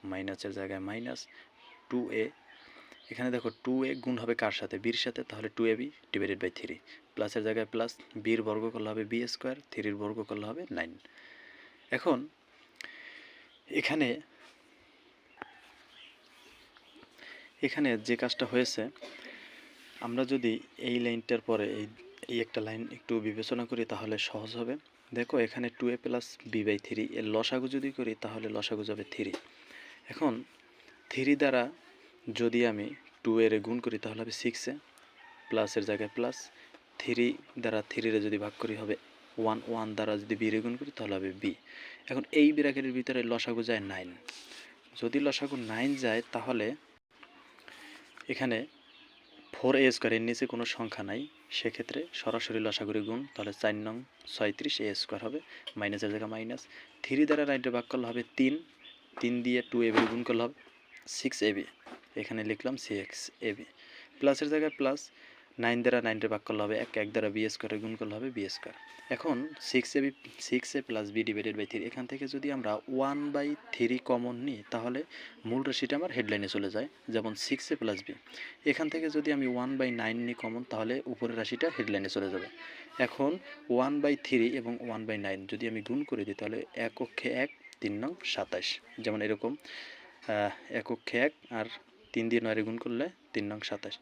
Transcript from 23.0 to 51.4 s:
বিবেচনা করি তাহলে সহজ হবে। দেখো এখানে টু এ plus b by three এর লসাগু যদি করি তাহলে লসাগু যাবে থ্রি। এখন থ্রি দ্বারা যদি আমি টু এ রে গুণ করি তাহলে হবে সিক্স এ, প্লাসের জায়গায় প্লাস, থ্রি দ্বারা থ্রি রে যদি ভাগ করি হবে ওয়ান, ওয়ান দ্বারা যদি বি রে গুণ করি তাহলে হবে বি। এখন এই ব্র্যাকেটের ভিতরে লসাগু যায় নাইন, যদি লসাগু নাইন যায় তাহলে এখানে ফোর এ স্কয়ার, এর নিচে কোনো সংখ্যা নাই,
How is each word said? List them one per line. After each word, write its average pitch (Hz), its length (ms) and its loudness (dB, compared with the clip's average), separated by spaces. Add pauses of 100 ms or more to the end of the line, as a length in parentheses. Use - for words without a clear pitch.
বিবেচনা 110 420 -2
করি 117 140 0 (100)
তাহলে 107 220 -2 (140)
সহজ 110 300 -6
হবে। 120 140 -2 (440)
দেখো - 180 0 (100)
এখানে 120 220 -2 (120)
টু 127 140 0
এ 123 100 0
plus 123 220 0 (260)
b - 20 -2 (140)
by 104 100 6 (100)
three 110 200 0 (120)
এর 110 60 -2 (100)
লসাগু 127 400 2
যদি 135 220 0
করি 113 160 0 (100)
তাহলে 110 240 -6 (100)
লসাগু 107 320 -2
যাবে 107 240 -4
থ্রি। 101 200 -2 (800)
এখন 143 200 2 (800)
থ্রি 131 300 4
দ্বারা 131 220 6 (800)
যদি 117 180 6 (120)
আমি 104 160 -2 (360)
টু 113 80 4 (120)
এ - 100 10
রে 107 140 4
গুণ 117 180 0
করি 110 180 0
তাহলে 107 200 -6
হবে 113 180 -6
সিক্স 117 200 0 (100)
এ, - 20 -6 (760)
প্লাসের 110 400 2
জায়গায় 104 280 0
প্লাস, 123 200 0 (600)
থ্রি 120 280 4 (360)
দ্বারা 110 160 2 (120)
থ্রি 113 220 0
রে 110 140 6
যদি 104 160 0
ভাগ 104 180 -6
করি 110 200 -2
হবে 107 140 0 (480)
ওয়ান, 110 140 2 (140)
ওয়ান 110 160 -2 (100)
দ্বারা 107 240 0
যদি 107 200 -2
বি 110 120 4
রে 110 120 4
গুণ 120 140 -2
করি 143 180 -8
তাহলে 101 200 -4
হবে 95 120 0 (120)
বি। 98 120 0 (580)
এখন 131 120 0 (160)
এই 147 180 10
ব্র্যাকেটের 135 400 2
ভিতরে 127 220 0 (120)
লসাগু 117 380 0
যায় 110 120 2 (100)
নাইন, 92 180 -6 (920)
যদি 120 160 2 (100)
লসাগু 139 280 0 (160)
নাইন 120 180 2 (140)
যায় 117 180 4 (140)
তাহলে 113 320 0 (1700)
এখানে 123 240 2 (1000)
ফোর 131 180 6 (100)
এ - 20 10 (100)
স্কয়ার, 113 220 2
এর 113 120 2
নিচে 120 140 0 (100)
কোনো 117 100 -2 (120)
সংখ্যা 113 340 -6
নাই, 113 120 -4 (380)